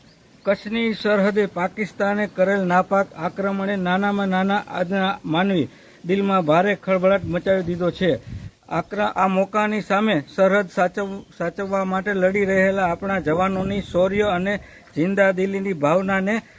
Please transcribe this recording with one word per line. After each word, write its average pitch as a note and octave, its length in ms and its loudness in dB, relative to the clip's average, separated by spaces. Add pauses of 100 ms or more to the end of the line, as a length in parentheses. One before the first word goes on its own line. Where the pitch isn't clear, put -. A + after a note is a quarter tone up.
(440)
કચ્છની G#3+ 500 -2
સરહદે G#3 520 2
પાકિસ્તાને G3+ 800 -2
કરેલ F#3+ 320 2
નાપાક F#3 540 2
આક્રમણે G3 600 -4
નાનામાં G3 520 0
નાના F#3+ 280 0
આજના F#3+ 720 -2
માનવી F3 440 0 (360)
દિલમાં F#3+ 400 0
ભારે F3+ 300 4
ખળભળાટ F#3+ 500 0
મચાવી F3 380 0
દીધો E3+ 280 -2
છે. E3 280 0 (500)
આક્ર-, F#3 320 -4
આ F#3+ 260 0
મોકાની G3+ 540 0
સામે G3 420 0 (120)
સરહદ F#3+ 340 2
સાચવ-, G3 540 -4 (140)
સાચવવા F#3+ 480 -4
માટે F#3+ 280 -2
લડી F#3+ 320 2
રહેલા F#3+ 420 2
આપણા F#3+ 320 -2
જવાનોની F#3 640 0
શૌર્ય F#3+ 420 0
અને F#3+ 360 0 (360)
જિંદા G3 360 2
દિલીની G3 420 -2
ભાવનાને F#3+ 680 0 (180)